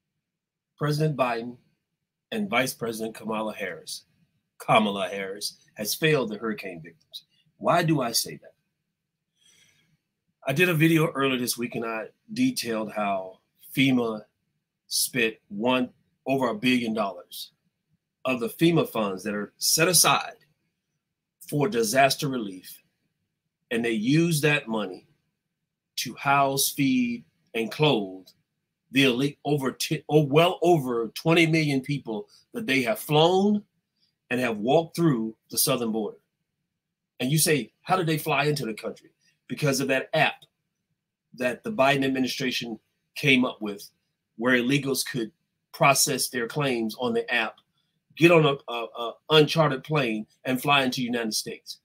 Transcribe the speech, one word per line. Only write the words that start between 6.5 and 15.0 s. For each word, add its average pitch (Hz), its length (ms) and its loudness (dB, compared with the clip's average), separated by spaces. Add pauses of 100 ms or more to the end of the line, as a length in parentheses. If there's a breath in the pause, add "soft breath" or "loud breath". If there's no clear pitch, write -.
victims. - 420 -20 (340)
Why 151 240 2
do 156 180 2
I 120 120 -4
say 80 260 -4
that? - 160 -20 (1900 soft breath)
I 139 80 -2
did 180 160 4
a 170 40 2
video 160 380 4
earlier 135 260 0
this 120 200 -4
week 120 160 -6
and 117 100 -4
I 113 220 -6 (260)
detailed 113 580 -2
how 98 500 -4 (360)
fema 123 460 2 (640)
spent - 480 -2 (140)